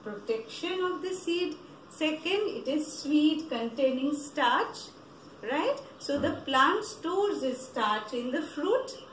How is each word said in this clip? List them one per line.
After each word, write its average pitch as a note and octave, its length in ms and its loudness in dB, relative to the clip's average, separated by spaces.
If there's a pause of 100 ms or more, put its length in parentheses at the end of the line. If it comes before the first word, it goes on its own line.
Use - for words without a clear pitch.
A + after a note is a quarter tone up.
protection A3+ 800 -4
of E4+ 180 0
the F#4 120 -4
seed. F4 420 0 (340)
Second, E4+ 600 0
it - 180 -6
is D4 240 0 (100)
sweet D4+ 480 4
containing C4 640 2
starch, C#4+ 640 0 (640)
right? D#4+ 360 0 (200)
So C#4+ 220 -2
the D4 120 2 (140)
plant C#4+ 380 4
stores F4+ 580 0
its C4 240 -2
starch G#3+ 480 0
in B3 180 -2
the D#4 100 0
fruit. G4 560 0 (160)